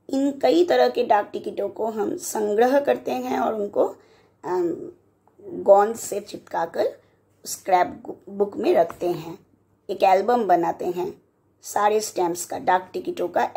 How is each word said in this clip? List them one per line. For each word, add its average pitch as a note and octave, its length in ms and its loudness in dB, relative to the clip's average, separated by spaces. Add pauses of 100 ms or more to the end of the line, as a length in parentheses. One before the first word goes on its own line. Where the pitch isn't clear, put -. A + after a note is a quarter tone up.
इन C4+ 300 0
कई D#4+ 260 4
तरह B3 240 4
के B3 140 -2
डाक G#3 300 2
टिकटों G3+ 360 -6
को - 160 -6
हम G#3+ 320 -4
संग्रह A3 600 2
करते C4 320 0
हैं B3+ 280 -4
और A#3 140 0
उनको, A3 420 -2 (500)
अम, F3 460 -4 (500)
गोंद G3+ 540 4
से G3+ 240 -6
चिपकाकर - 800 -6 (460)
स्क्रैप F3+ 580 0 (260)
बुक G3+ 280 -4
में B3+ 160 0
रखते E3+ 340 0
हैं, E3 400 -8 (420)
एक - 140 -2
एल्बम G3+ 400 4
बनाते F3 420 0
हैं, F3+ 360 -6 (400)
सारे G#3 380 0
स्टैंप्स F3 460 -4
का, - 140 -8
डाक F#3 340 0
टिकटों F3+ 340 -6
का A3 280 -2